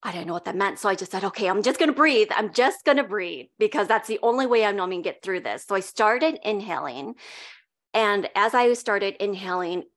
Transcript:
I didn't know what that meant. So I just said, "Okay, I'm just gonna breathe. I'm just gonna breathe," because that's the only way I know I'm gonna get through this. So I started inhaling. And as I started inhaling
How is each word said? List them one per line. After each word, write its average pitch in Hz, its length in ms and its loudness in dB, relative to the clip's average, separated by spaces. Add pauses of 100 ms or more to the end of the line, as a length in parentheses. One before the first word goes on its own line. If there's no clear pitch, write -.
I 214 80 -8
didn't 170 160 -8
know 170 60 -6
what 175 120 -6
that 180 100 -6
meant. 196 240 -2
So 208 100 0
I 190 60 2
just 185 160 -10
said, 190 120 -4
"Okay, 196 240 -2
I'm 196 160 2
just 254 160 0
gonna 311 140 4
breathe. 262 380 4
I'm 214 220 -2
just - 320 2
gonna 277 180 4
breathe," 180 440 -6 (100)
because 214 300 2
that's 226 200 2
the 220 140 -4
only 247 240 2
way 233 200 4
I 202 60 2
know 202 120 -2
I'm 180 80 -4
gonna 180 100 -6
get 170 200 -6
through 185 200 -4
this. 107 240 -8
So 202 100 -2
I 190 60 0
started 226 640 0
inhaling. 190 720 -6 (800)
And 202 420 2
as 214 180 2
I 247 200 4
started 202 460 -2
inhaling 180 640 -4 (140)